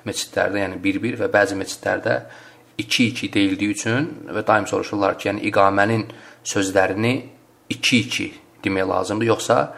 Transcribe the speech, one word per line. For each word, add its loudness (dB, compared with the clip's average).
məscidlərdə, -2
yəni -6
bir-bir -2
və 0
bəzi 4
məscidlərdə -2
iki-iki 0
deyildiyi 0
üçün 0
və -4
daim 4
soruşurlar 0
ki, -4
yəni -4
iqamənin 4
sözlərini 0
iki-iki 0
demək 0
lazımdır, 0
yoxsa 2